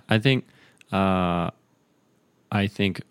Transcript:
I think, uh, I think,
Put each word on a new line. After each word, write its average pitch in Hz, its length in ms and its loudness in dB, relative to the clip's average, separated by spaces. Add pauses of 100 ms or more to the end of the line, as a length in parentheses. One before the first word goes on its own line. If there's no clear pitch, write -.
I 110 100 4
think, 127 260 0 (460)
uh, 92 600 0 (1000)
I 98 160 0
think, 98 440 -4